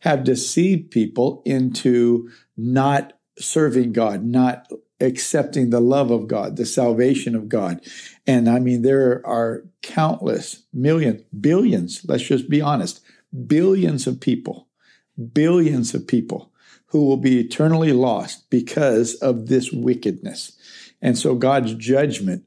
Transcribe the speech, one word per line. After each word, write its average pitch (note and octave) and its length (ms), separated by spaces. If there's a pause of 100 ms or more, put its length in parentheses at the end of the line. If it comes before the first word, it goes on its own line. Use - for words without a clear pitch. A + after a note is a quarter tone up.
have C3+ 240
deceived E3 640
people B2 560
into A#2+ 840 (260)
not C3+ 600 (240)
serving B2+ 520
God, G#2 320
not B2 480 (300)
accepting C3 720
the A#2+ 100
love B2+ 300
of A2+ 180
God, G#2 280
the A#2+ 100
salvation B2 680
of G#2+ 140
God. F#2 320 (460)
And B2 200
I A#2 120
mean, B2 240
there C3+ 440
are A#2 380 (160)
countless - 920
millions, C#3 520 (180)
billions, D3+ 640
let's B2+ 180
just C3 260
be D3 100
honest, C#3+ 400 (460)
billions E3+ 600
of B2+ 140
people, - 480 (640)
billions D3+ 600
of - 120
people - 460 (360)
who D3 180
will C3+ 100
be B2+ 240
eternally D#3 540
lost B2 560
because A#2+ 640
of A#2 320
this B2+ 260
wickedness. B2 800 (480)
And B2 160
so C3 200
God's B2+ 360
judgment A2+ 760